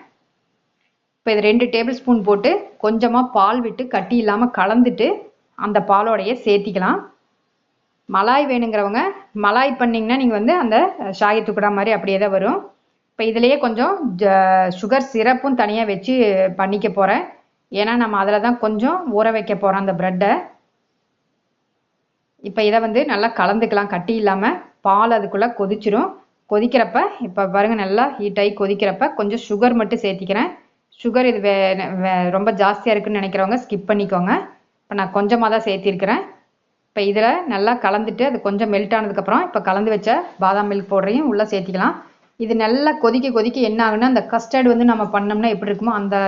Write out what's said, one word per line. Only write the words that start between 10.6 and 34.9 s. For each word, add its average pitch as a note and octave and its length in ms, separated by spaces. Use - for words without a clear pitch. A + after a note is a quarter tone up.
ஷாஹி G#3+ 280
துக்கடா G#3 300
மாதிரி G#3 220
அப்படியே G3 260
தான் G3+ 140
வரும். G#3+ 280
இப்ப - 200
இதுலயே A#3+ 340
கொஞ்சம் B3 340
ஜ-, G3 140
சுகர் B3 380
சிரப்பும் B3 500
தனியா A3 260
வச்சு G3+ 300
பண்ணிக்க G3 360
போறேன். G3 360
ஏன்னா G#3 240
நம்ம G#3+ 220
அதுல G3+ 220
தான் A#3+ 180
கொஞ்சம் A3+ 400
ஊற G#3+ 180
வைக்க A3 240
போறோம் G3 280
அந்த F#3+ 120
பிரெட்டை. F#3 360
இப்ப G#3 180
இதை G#3 180
வந்து A3+ 240
நல்லா A3+ 260
கலந்துக்கலாம். G3+ 600
கட்டி F3+ 240
இல்லாம G3+ 360
பால் G#3 320
அதுக்குள்ள G3+ 420
கொதிச்சிரும். G#3 540
கொதிக்கிறப்ப A3+ 480
இப்ப G3 260
பாருங்க G#3 300
நல்லா G3+ 340
ஹீட் G#3 280
ஆகி G3+ 140
கொதிக்கிறப்ப G3+ 640
கொஞ்சம் G#3+ 280
சுகர் A#3 320
மட்டும் A3+ 260
சேர்த்திக்கிறேன். G3 500
சுகர் A#3+ 260
இது A3 140
வே-, G3 160
வே-, F#3 320
ரொம்ப G3 220
ஜாஸ்தியா G3+ 400
இருக்குன்னு G#3 280
நினைக்கிறவங்க F#3+ 380
ஸ்கிப் G#3 300
பண்ணிக்கோங்க. G3 440
இப்ப - 200